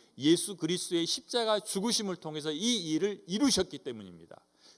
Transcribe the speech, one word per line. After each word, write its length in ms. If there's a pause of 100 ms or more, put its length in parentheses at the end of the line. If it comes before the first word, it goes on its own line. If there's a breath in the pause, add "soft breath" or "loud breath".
(180 soft breath)
예수 380
그리스도의 500
십자가 540
죽으심을 560
통해서 340
이 420
일을 340
이루셨기 520
때문입니다. 640 (360 soft breath)